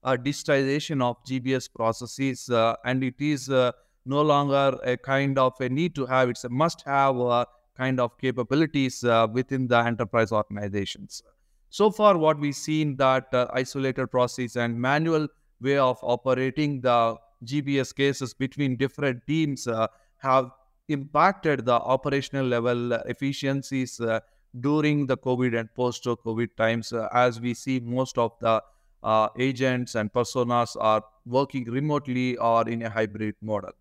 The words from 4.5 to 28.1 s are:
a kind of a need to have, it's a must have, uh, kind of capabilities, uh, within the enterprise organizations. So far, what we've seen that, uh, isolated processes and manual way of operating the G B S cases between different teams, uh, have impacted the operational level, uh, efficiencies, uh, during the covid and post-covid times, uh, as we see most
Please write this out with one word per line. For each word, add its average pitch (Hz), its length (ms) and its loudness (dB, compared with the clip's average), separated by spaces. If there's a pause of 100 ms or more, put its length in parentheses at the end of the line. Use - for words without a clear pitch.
a 127 120 0
kind 135 440 0
of 127 200 2
a 131 80 -2
need 156 280 -2
to 135 100 -4
have, 131 240 2
it's 113 140 -8
a 123 60 -8
must 147 360 0
have, 139 340 2
uh, 120 240 2 (320)
kind 131 240 -2
of 120 200 -2
capabilities, 131 840 0
uh, 117 280 6
within 131 360 -2
the 120 100 4
enterprise 117 540 0
organizations. 101 920 -4 (480)
So 208 200 2
far, 208 260 4
what 156 220 2
we've 143 160 -2
seen 156 420 -2
that, 131 360 2
uh, 123 200 2
isolated 131 540 -2
processes 123 500 -2
and 117 220 -2
manual 151 480 0 (340)
way 139 160 2
of 127 240 2
operating 131 800 0
the 117 340 2 (280)
G 139 180 -4
B 139 180 0
S 127 140 -4
cases 139 400 -2
between 135 420 -2
different 131 520 -4
teams, 147 400 -2
uh, 113 200 0 (300)
have 131 320 2 (380)
impacted 147 800 0
the 120 80 2
operational 135 720 -2
level, 120 480 0
uh, 113 120 -2
efficiencies, 135 960 -4
uh, 113 200 0 (400)
during 147 480 2
the 127 100 0
covid 123 400 0
and 113 180 -6
post-covid 117 840 -4
times, 113 340 0
uh, 113 220 -4
as 123 260 4
we 120 140 -2
see 131 280 -4
most 123 360 -4